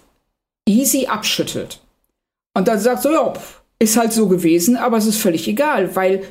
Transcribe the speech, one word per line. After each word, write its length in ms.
easy 400
abschüttelt. 720
Und 140
dann 100
sagt 240
so, 100
„Ja, 220
pf, 260
ist 200
halt 160
so 140
gewesen, 500
aber 180
es 100
ist 140
völlig 260
egal, 500
weil 340